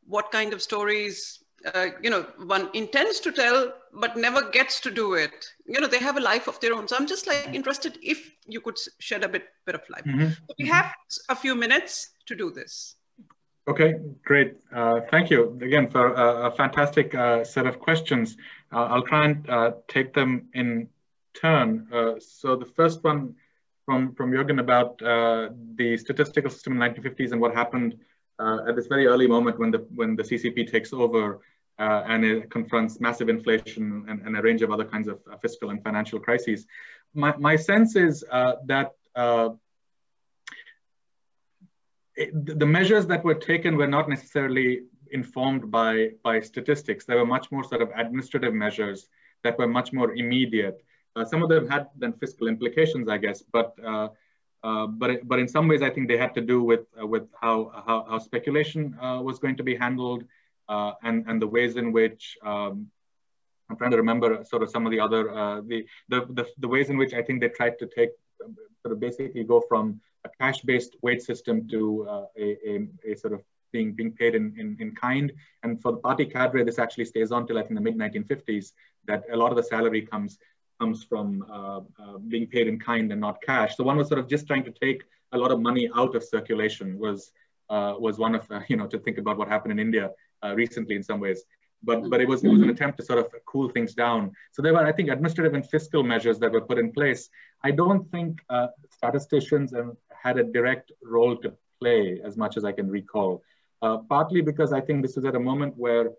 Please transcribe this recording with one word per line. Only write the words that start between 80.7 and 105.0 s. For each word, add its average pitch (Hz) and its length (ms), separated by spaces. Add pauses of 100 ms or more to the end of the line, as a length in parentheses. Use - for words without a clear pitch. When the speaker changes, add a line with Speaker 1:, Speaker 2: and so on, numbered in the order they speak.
Speaker 3:
comes 113 220
from, 101 480
uh, 98 300 (200)
uh, 101 160 (100)
being 117 200
paid 117 200
in 110 120
kind 113 320
and 104 100
not 104 220
cash. 120 340
So 123 60
one 139 140
was 147 100
sort 139 120
of 123 80
just 147 200
trying 135 160
to 117 80
take 135 320 (280)
a 123 60
lot 123 140
of 113 100
money 120 340
out 123 200
of 113 80
circulation 107 720
was, 104 340 (380)
uh, 101 300
was 110 180
one 113 160
of, 110 160
uh, 104 180
you 117 100
know, 104 100
to 107 100
think 107 220
about 104 180
what 104 100
happened 107 260
in 104 60
India, 110 300 (340)
uh, 101 120
recently 113 400
in 101 80
some 104 160
ways. 95 240 (400)
But, 117 260
but 120 100
it 127 80
was, 131 160
it - 60
was - 140
an 123 80
attempt 143 260
to 123 80
sort 120 140
of 117 80 (180)
cool 135 240
things 117 240
down. 117 380 (220)
So 139 100
there 160 100
were, 160 140
I 156 40
think, 160 180
administrative 156 440
and 139 160
fiscal 151 320
measures 113 380
that 113 120
were 113 100
put 120 180
in 113 120
place. - 380 (340)
I 139 60
don't 180 400
think, 165 400
uh, 123 200 (200)
statisticians, 139 840
um, 120 200 (160)
had 127 280
a 120 40
direct 120 480 (120)
role 117 340
to - 160 (260)
play 107 460
as 104 100
much 110 220
as 104 80
I 101 60
can 98 180
recall, 98 540 (400)
uh, 110 140 (120)
partly 156 320
because 147 320
I 139 80
think 143 220